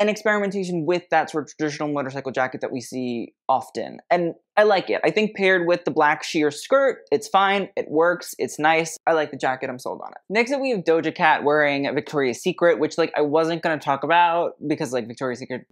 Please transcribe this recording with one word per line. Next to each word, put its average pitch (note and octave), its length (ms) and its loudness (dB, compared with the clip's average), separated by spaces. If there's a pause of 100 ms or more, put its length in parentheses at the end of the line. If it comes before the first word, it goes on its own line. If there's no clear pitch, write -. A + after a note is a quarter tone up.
an G#3 80 2
experimentation G3 760 -2
with F3 260 -2
that D#3 200 2
sort D3 140 -4
of - 120 -20
traditional D3+ 320 -4
motorcycle C3+ 440 -4
jacket C3 300 -2
that B2 100 -6
we B2+ 80 -6
see B2 520 -6 (160)
often. G2+ 520 -4 (100)
And E3+ 240 0 (240)
I G#3 40 8
like G3+ 260 2
it. G2 160 0
I D#3 60 4
think G#3+ 260 0
paired F#3+ 320 2
with F3 160 2
the E3 60 -2
black D3+ 340 2
sheer D3+ 260 0
skirt, - 640 0
it's A3+ 160 0
fine, G3 480 2
it - 140 -6
works, E3+ 480 0
it's - 200 -6
nice. D#3+ 380 2 (100)
I E3 60 4
like D#3 180 0
the C#3 60 -12
jacket, C3 320 -4
I'm B2+ 100 -10
sold F#2 240 -10
on - 100 -16
it. - 60 -20 (120)
Next A#3 200 0
up, C#4 120 -2
we C4+ 80 -2
have G3+ 120 -2
Doja D#3+ 320 2
Cat D#3 300 4
wearing C#3+ 400 2 (100)
Victoria's C#3 480 -2
Secret, E3+ 360 2
which, D3+ 180 -2
like, D#3+ 180 0
I - 60 0
wasn't D#3+ 420 0
gonna D#3+ 160 -2
talk C3+ 240 -2
about E3+ 520 2 (120)
because, D3+ 280 -2
like, A#2 120 -2
Victoria's A#2+ 340 -6
Secret, B2+ 320 -10